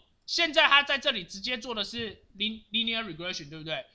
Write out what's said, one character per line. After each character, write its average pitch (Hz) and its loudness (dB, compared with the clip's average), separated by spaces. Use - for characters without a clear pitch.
现 330 0
在 302 8
它 277 8
在 285 0
这 277 -2
里 208 -4
直 196 -14
接 247 -6
做 247 -10
的 208 -4
是 220 -10
lin-，linear 220 -2
regression， 170 -8
对 160 -12
不 156 -12
对？ 151 -6